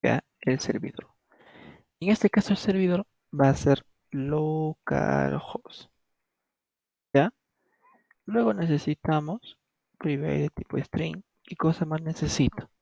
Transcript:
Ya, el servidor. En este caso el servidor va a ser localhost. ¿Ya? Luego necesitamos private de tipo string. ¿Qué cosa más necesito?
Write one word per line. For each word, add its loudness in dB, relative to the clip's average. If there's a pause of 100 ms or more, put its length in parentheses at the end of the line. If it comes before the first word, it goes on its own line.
Ya, 0 (180)
el 0
servidor. -6 (880)
En 0
este 4
caso 2
el 2
servidor 0 (260)
va 4
a 6
ser 2 (260)
localhost. -2 (1200)
¿Ya? 4 (960)
Luego 2
necesitamos -2 (400)
private -2
de -2
tipo -6
string. -6 (200)
¿Qué -16
cosa 0
más -4
necesito? -2 (100)